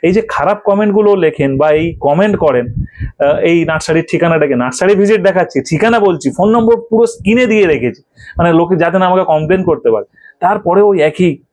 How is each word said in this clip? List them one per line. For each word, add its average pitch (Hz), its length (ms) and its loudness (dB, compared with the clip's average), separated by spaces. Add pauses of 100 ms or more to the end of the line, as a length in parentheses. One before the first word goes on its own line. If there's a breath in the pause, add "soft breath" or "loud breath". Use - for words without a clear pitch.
এই 170 80 2
যে 208 160 0
খারাপ 196 360 -4
কমেন্টগুলো 208 520 2
লেখেন 151 420 -2
বা 151 140 2
এই 160 240 -2
কমেন্ট 180 420 0
করেন, 127 280 0 (100)
আহ, - 640 -6
এই 165 280 0
নার্সারির 160 460 -2
ঠিকানাটাকে, 160 440 0
নার্সারি 127 400 0
ভিজিট 196 260 2
দেখাচ্ছি, 175 480 0
ঠিকানা 220 300 0
বলছি, 170 380 0
ফোন 208 180 2
নম্বর 233 200 2 (140)
পুরো 233 160 2
স্ক্রিনে 226 400 0
দিয়ে 214 220 2
রেখেছি, 123 340 -2 (360 loud breath)
মানে 170 160 2
লোকে 170 220 2
যাতে 170 240 0
না 185 60 2
আমাকে 185 200 0
কমপ্লেন 160 380 0
করতে 151 280 0
পারে। 104 140 -2 (340 loud breath)
তারপরে 196 420 0
ওই 202 200 2
একই 156 360 0 (160)